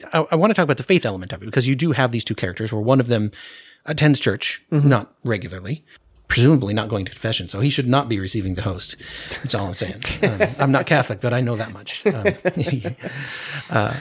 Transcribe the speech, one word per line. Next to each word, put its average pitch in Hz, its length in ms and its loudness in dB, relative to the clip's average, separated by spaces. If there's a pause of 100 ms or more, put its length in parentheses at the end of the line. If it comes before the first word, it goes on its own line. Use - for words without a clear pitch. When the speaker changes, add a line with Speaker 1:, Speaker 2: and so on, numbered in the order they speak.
(140)
Speaker 1:
I, 160 180 2
I - 40 4
wanna 202 180 4
talk 185 100 2
about 139 140 2
the 131 40 -6
faith 185 220 2
element 92 300 -6
of 92 80 -10
it, 110 40 -12
because 123 220 2
you 135 60 4
do 151 180 2
have 127 200 2
these 117 120 -2
two 110 100 -4
characters 107 380 -4
where 107 100 -2
one 131 180 4
of 120 80 2
them 107 240 0 (540)
attends 151 340 4
church, - 420 -2 (100)
Speaker 2:
Mm-hmm. 147 160 6
Speaker 1:
not 120 260 2 (100)
regularly, 95 600 -6 (440)
presumably 123 460 4
not 107 140 0
going 104 160 -2
to 90 80 -8
confession, 110 360 -4
so 98 120 -4
he 139 100 2
should 135 160 -2
not 135 220 2
be 110 100 0
receiving 95 380 -4
the 92 60 -6
host. 92 340 -4 (460)
That's 131 120 -4
all 101 120 -2
I'm 90 80 -6
saying. - 280 -6 (220)
Um, 113 160 0 (180)
I'm 135 140 2
not 131 140 4
Catholic, 127 340 0
but 120 120 0
I 123 80 2
know 120 160 0
that 110 160 -6
much. - 340 -10
Um, 151 280 0
<laughs> 139 640 -2 (720)
uh, 107 300 0